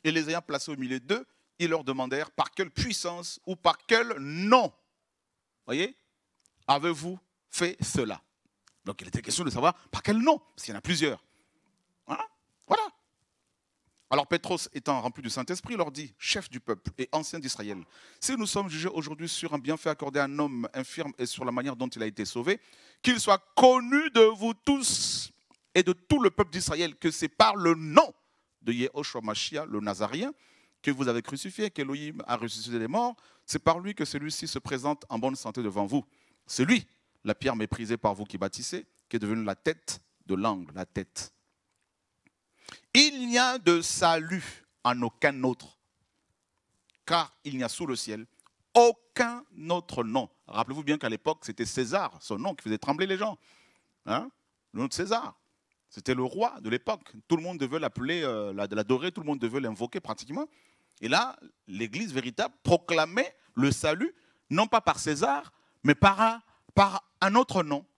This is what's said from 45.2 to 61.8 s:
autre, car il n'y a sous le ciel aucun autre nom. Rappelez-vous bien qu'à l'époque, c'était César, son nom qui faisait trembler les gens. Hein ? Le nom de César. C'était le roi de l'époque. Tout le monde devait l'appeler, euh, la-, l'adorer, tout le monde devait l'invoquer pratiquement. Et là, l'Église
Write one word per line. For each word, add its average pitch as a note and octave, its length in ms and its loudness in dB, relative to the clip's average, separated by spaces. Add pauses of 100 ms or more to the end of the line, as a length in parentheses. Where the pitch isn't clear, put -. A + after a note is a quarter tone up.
autre, - 340 -4 (1300)
car E3 400 0
il C#3+ 120 -6
n'y C3 60 -2
a A#2+ 60 -2
sous E3+ 180 -4
le C3 80 -2
ciel A2 320 -8 (480)
aucun A#3+ 720 4 (260)
autre E3+ 320 -2
nom. A2+ 260 0 (200)
Rappelez-vous B2+ 340 -4
bien D3 160 0
qu'à A#2+ 100 -4
l'époque, D3 360 -4
c'était A2+ 220 -6
César, C3 540 -4
son - 160 -8
nom F#3+ 200 -6
qui - 80 -20
faisait G#2+ 140 -2
trembler D#3 280 -2
les F#3+ 100 -2
gens. G3+ 220 -6 (680)
Hein ? E3+ 220 -2 (440)
Le G#3 80 -8
nom C4+ 80 -2
de - 40 -6
César. G#3 460 -4 (500)
C'était B2 280 -4
le B2+ 80 -2
roi G#3+ 360 -2
de G#2+ 80 -8
l'époque. F3 440 -4 (160)
Tout E3 80 4
le D#3+ 60 -4
monde F3 160 -8
devait C#3 200 -4
l'appeler, D#3 440 -4
euh, G#2+ 300 -2
la-, G2+ 140 -4
l'adorer, B2 460 0
tout - 80 -10
le D3+ 60 -8
monde D3 120 -2
devait A#2+ 220 -2
l'invoquer A#2 400 -6
pratiquement. C#3 460 -8 (540)
Et A2+ 80 -6
là, A3 300 0 (300)
l'Église A#2 440 -6